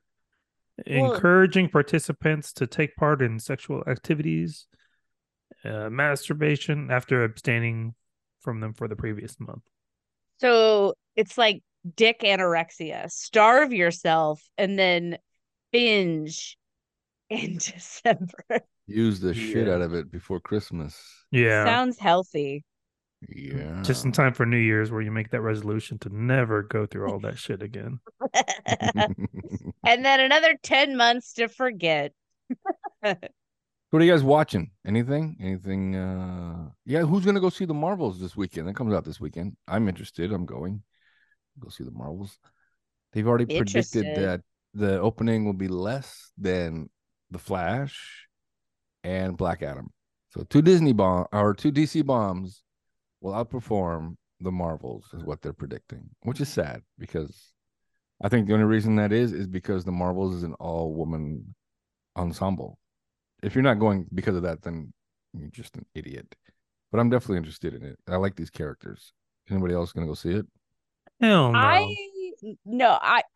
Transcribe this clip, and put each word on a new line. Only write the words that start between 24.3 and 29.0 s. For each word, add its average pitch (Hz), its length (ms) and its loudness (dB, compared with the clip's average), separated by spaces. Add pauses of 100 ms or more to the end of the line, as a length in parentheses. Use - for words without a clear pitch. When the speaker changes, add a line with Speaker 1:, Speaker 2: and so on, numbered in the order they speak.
Speaker 2:
for 127 100 0
New 120 140 2
Year's, 110 320 2
where 110 100 -6
you 107 120 -4
make 110 180 -4
that 113 100 -2
resolution 107 600 -4
to 95 140 -10
never 113 480 0
go 107 220 -4
through 98 260 -6
all 101 100 -6
that 110 180 -8
shit - 240 -8
again. 110 380 -10 (200)
Speaker 1:
<laughs> - 460 -2
Speaker 3:
<laughs> 214 400 0 (800)